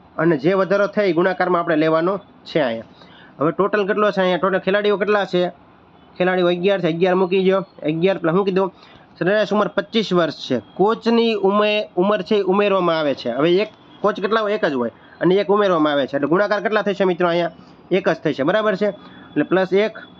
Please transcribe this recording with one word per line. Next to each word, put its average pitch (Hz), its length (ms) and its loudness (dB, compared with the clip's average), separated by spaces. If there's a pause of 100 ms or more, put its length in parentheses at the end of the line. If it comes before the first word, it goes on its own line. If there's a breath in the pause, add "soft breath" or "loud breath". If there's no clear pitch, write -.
(180)
અને 165 200 2
જે 151 160 0
વધારો 190 340 0
થાય 208 180 0
એ 180 80 2
ગુણાકારમાં 180 460 0
આપણે 165 160 0
લેવાનો 160 420 2
છે - 420 -6
અહીંયા. 117 240 -2 (560 loud breath)
હવે 156 120 0
ટોટલ 196 360 0
કેટલો 208 240 0
છે 190 100 0
અહીંયા? 180 160 2
ટોટલ 185 220 0
ખેલાડીઓ 208 380 0
કેટલા 202 280 0
છે? 180 260 -2 (680)
ખેલાડીઓ 180 300 2
અગિયાર 180 340 0
છે, 170 60 0
અગિયાર 175 280 0
મૂકી 190 360 2
દો. 190 80 2 (240)
અગિયાર 170 340 0
પ્લસ, 165 160 -2
શું 196 120 2
કીધું? 190 280 -2 (460 loud breath)
સરેરાશ 196 340 0
ઉંમર 202 140 0
પચીસ 196 460 -4
વર્ષ 165 340 -2
છે. 120 140 -2 (120)
કોચની 226 640 0
ઉમે-, 208 600 0
ઉંમર 196 260 0
છે 214 140 -2
એ 202 60 2
ઉમેરવામાં 185 580 2
આવે 143 160 0
છે. 123 140 -8
હવે 147 260 2
એક 208 140 0 (320)
કોચ 196 200 -2
કેટલા 214 200 0
હોય? 208 120 -2
એક 208 120 -2
જ 156 80 0
હોય. 120 180 -2 (300 loud breath)
અને 175 140 4
એક 196 120 0
ઉમેરવામાં 180 460 2
આવે 139 140 0
છે. 143 80 -6
એટલે 139 120 -2
ગુણાકાર 202 340 0
કેટલા 208 200 0
થશે 196 220 -2
મિત્રો 180 240 0
અહીંયા? 170 240 0 (400 loud breath)
એક 190 180 0
જ 165 40 2
થશે, 139 300 -4
બરાબર 208 320 0
છે? 208 100 -2
એટલે - 580 -6
પ્લસ 180 300 0
એક 214 240 0 (220)